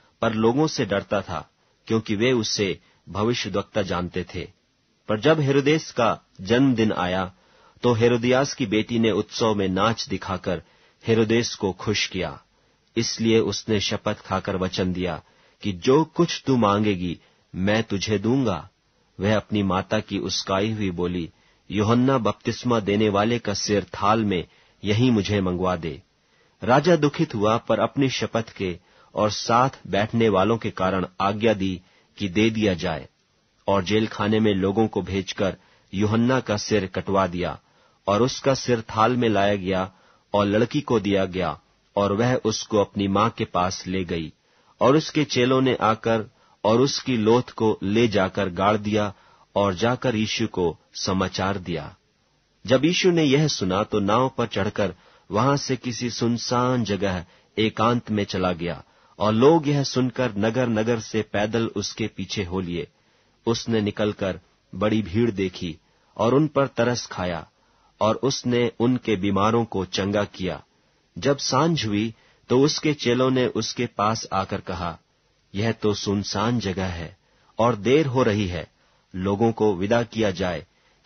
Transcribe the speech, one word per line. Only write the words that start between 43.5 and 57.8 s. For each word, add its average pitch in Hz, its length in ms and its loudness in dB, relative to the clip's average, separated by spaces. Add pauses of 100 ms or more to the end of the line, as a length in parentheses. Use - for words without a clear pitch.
ले 92 180 -4
गई। 82 280 -6 (480)
और 123 160 6
उसके 151 280 0
चेलों 127 360 2
ने 131 140 2
आकर 110 560 0 (340)
और 113 160 6
उसकी 135 360 0
लोथ 113 260 4
को - 400 0
ले 110 260 2
जाकर 98 400 0
गाड़ 95 280 2
दिया 104 380 -2 (420)
और 101 180 2
जाकर 117 400 0
यीशु 110 320 -2
को 87 320 -2 (160)
समाचार 95 640 -2
दिया। 80 380 -10 (720)
जब 127 180 4
यीशु 180 260 2
ने 165 140 4
यह 143 240 4
सुना, 95 340 -2
तो 107 180 -2
नाव 110 280 2 (100)
पर 117 80 0
चढ़कर 104 480 -2 (360)
वहां 123 260 2
से 135 200 -4
किसी 120 340 -6
सुनसान 123 720 0
जगह 95 400 -2 (340)
एकांत 110 520 0